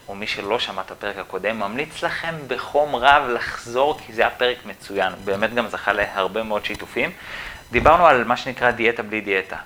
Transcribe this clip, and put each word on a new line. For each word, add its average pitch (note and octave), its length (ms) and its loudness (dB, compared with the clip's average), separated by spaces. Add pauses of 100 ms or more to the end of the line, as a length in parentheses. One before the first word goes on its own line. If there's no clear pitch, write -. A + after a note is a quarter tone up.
או G2 80 -10
מי G#2 120 -6
שלא G#2 320 -2
שמע F#2+ 220 -4
את - 100 -12
הפרק G2 260 -8
הקודם, G2 420 -4
ממליץ B2 440 -6
לכם E3 320 -4 (120)
בחום C#3+ 480 0
רב C#3 340 6
לחזור, B2 760 -2
כי A2+ 80 -16
זה A2 80 0
היה A2+ 80 4
פרק B2 360 0
מצוין. F#2+ 460 -4
הוא F#2 140 -14
באמת G#2 280 0
גם A#2 140 0
זכה G2 260 0
להרבה G2+ 500 0
מאוד G#2+ 220 -4
שיתופים. B2 460 -4 (600)
דיברנו D#3 340 8
על B2+ 160 8
מה A#2+ 140 2
שנקרא B2 340 0
דיאטה A#2 320 0
בלי G#2+ 180 -4
דיאטה. F#2+ 340 -2 (100)